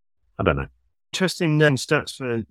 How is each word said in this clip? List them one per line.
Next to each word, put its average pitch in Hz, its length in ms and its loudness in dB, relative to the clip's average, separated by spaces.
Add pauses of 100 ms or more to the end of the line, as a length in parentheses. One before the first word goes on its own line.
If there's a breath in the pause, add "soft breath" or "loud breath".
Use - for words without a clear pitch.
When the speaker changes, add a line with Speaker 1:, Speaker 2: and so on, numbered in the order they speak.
(380)
Speaker 1:
I 113 60 -4
don't 98 120 2
know. 67 120 -6 (440)
Speaker 2:
Interesting 165 460 0
then 147 180 6
stats - 400 -2
for, 120 340 -4